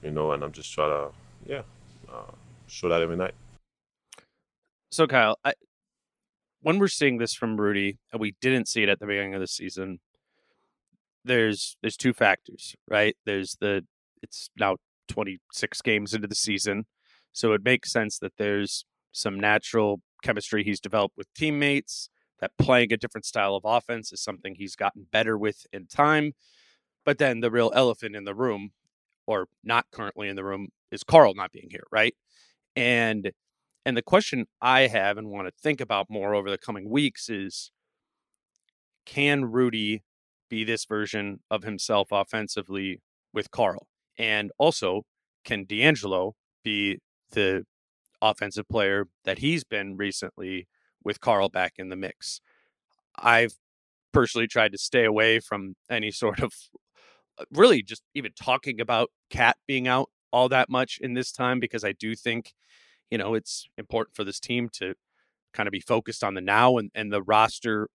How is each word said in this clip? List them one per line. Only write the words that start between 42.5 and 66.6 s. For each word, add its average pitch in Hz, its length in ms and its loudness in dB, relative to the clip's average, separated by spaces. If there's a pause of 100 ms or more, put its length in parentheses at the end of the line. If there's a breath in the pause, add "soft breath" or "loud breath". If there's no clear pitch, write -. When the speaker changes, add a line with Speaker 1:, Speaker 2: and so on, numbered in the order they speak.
Speaker 2:
with 107 180 -6
Karl? - 380 -2 (280)
And 107 420 -2
also, 107 440 2 (420)
can 101 200 -4
D'Angelo 104 680 2 (280)
be 101 360 -2 (320)
the 95 340 0 (560)
offensive 104 480 -2
player 98 400 0 (160)
that 95 140 -4
he's 143 260 -2
been 98 320 -8
recently 95 720 -8 (340)
with - 180 -6
Karl 98 280 2
back 90 280 -2
in 92 120 -12
the 92 80 -10
mix? - 440 -10 (760)
I've 117 380 4 (580)
personally 117 340 2
tried 107 240 4
to 98 80 -12
stay 123 260 2
away 110 360 4
from 95 340 -8 (160)
any 107 220 -4
sort 104 280 -2
of, 123 120 -2 (840 soft breath)
uh, - 140 -14
really 165 320 6
just 107 200 -14 (120)
even 127 240 -8
talking 127 420 -2
about 120 300 0 (180)
Cat 120 280 4 (100)
being 131 220 -2
out 127 220 2 (200)
all 127 200 4
that 127 180 4
much 127 320 -2
in 127 140 -6
this 123 180 -4
time, 127 260 0
because 120 240 -4
I 101 100 -2
do 110 220 -6
think, 113 380 -6 (580 soft breath)
you 117 80 -2
know, 104 160 -2
it's - 320 -6 (100)
important 110 380 -6
for 110 100 -6
this 98 140 -10
team 120 360 -4
to 95 200 -6 (600)
kind - 120 -2
of 98 60 -6
be 98 80 -4
focused - 420 -2
on 101 120 -2
the 95 80 -6
now 113 340 6